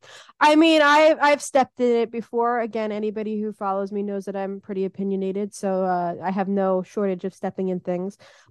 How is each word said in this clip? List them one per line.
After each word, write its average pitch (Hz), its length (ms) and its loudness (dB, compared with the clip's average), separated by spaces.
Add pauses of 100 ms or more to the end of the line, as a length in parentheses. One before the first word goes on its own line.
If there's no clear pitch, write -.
(400)
I 302 160 6
mean, 320 260 6
I, 302 380 6
I've 294 200 4
stepped - 380 0
in 240 200 2
it 233 120 -2
before. 233 480 -2
Again, 220 320 -4
anybody 214 500 -6
who 214 120 -6
follows 196 400 -4
me 202 100 -4
knows 202 220 -6
that 196 100 -8
I'm 196 260 -8
pretty 190 240 -6
opinionated, 196 720 -4
so, 190 300 -2
uh, 175 360 -2
I 180 120 -4
have 190 160 -2
no 190 340 0
shortage 190 420 -4
of 190 100 -8
stepping 190 340 -6
in 180 100 -4
things. 180 400 -6 (320)